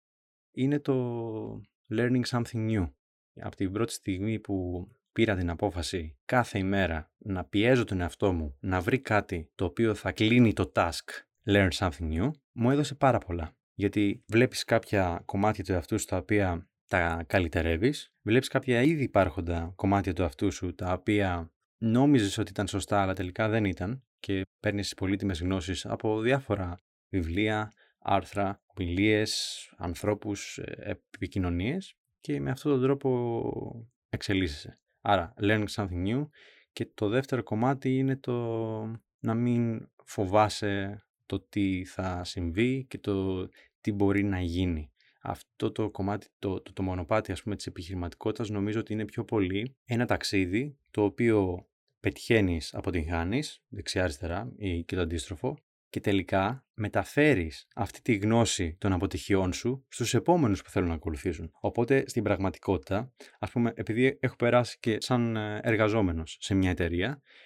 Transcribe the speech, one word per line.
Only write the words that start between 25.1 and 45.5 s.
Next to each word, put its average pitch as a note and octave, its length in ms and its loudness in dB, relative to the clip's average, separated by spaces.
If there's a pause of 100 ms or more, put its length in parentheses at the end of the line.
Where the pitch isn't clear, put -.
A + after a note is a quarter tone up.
γνώσεις F2+ 460 -2
από A2 340 -2
διάφορα A2 580 -2 (300)
βιβλία, G#2 640 0 (340)
άρθρα, G2 600 -2
ομιλίες, G#2 1120 0
ανθρώπους, G2+ 840 -6
ε, - 380 -8 (140)
επικοινωνίες, F#2+ 840 -4 (260)
και C#3+ 200 -4
με C#3 100 -4
αυτόν C#3 220 -2
τον B2+ 100 2
τρόπο A#2+ 1040 -2 (200)
εξελίσσεσαι. F#2 720 -2 (220)
Άρα, F#2+ 400 2
learn G#2+ 260 2
something F2+ 400 -4
new. C3+ 220 -2 (440)
Και - 220 -6
το G#2 140 -2
δεύτερο B2+ 340 -2
κομμάτι C3 540 0
είναι C3+ 200 2
το C3 160 -4 (880)
να A2+ 140 0
μην A#2+ 540 0 (160)
φοβάσαι G2+ 1000 0 (220)
το G2 140 -4
τι F#2+ 440 -2
θα F2+ 400 -6
συμβεί G#2+ 600 -2
και - 140 -14
το F#2+ 500 -2 (320)
τι A2+ 120 -2
μπορεί G2+ 300 4
να G2 180 0
γίνει. E2+ 520 -2 (280)
Αυτό - 520 -6